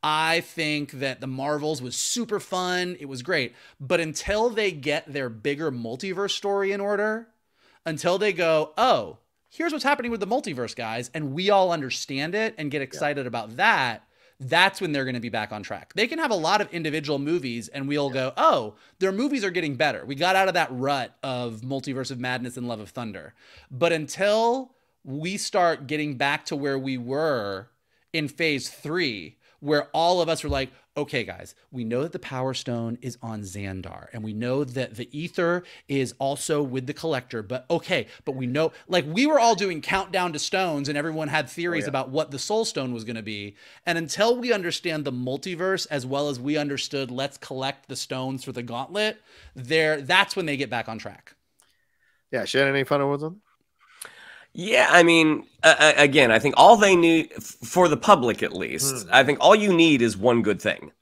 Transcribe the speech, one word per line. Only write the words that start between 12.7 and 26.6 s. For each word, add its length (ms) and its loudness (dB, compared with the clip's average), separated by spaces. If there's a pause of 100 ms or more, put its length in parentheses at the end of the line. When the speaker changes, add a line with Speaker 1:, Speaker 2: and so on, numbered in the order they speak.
Speaker 1:
get 60 -4
Speaker 2:
Yeah. 60 -2
Speaker 1:
excited 440 -4
about 300 -8
that, 460 2 (360)
that's 400 4
when 120 -4
they're 120 -2
gonna 160 -6
be 100 -8
back 220 -4
on 120 -10
track. 320 -12
They 100 2
can 140 -4
have 100 0
a 60 2
lot 260 2
of 100 -6
individual 460 -2
movies 520 -4
and 180 -8
we'll 220 0
Speaker 2:
Yeah. 40 -8
Speaker 1:
go, 240 -2
"Oh, 380 2 (240)
their 120 2
movies 320 -2
are 60 0
getting 280 -4
better. 280 0
We 80 -8
got 220 2
out 120 4
of 60 0
that 160 2
rut 540 -4
of 380 -6
Multiverse 500 -6
of 80 -10
Madness 360 -4
and 120 -6
Love 120 -6
of 120 -14
Thunder." 420 -12 (380)
But 200 0
until 840 0 (280)
we 340 -6
start 500 0
getting 300 -4
back 280 0
to 100 -6
where 220 -2